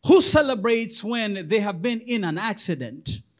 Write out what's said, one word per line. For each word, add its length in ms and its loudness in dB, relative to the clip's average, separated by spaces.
Who 140 8
celebrates 800 0
when 460 -4
they 120 2
have 200 -4
been 200 -2
in 240 -4
an 120 -2
accident? 840 -6